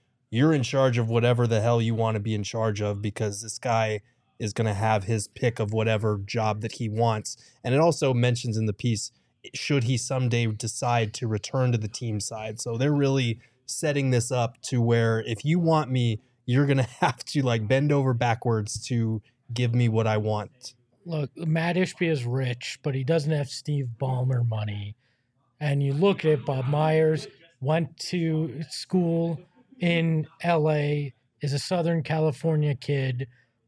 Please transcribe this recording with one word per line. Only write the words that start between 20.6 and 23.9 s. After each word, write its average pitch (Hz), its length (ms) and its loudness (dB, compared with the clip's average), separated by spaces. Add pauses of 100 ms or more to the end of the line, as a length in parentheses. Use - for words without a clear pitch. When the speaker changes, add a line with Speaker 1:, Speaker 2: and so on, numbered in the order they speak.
Speaker 2:
Look, 156 300 -4
Matt 165 400 0
Ishbia 180 340 0
is 135 160 0
rich, 123 560 -4
but 143 140 -2
he 135 80 -2
doesn't 151 280 2
have 143 180 -2
Steve 143 380 -4 (120)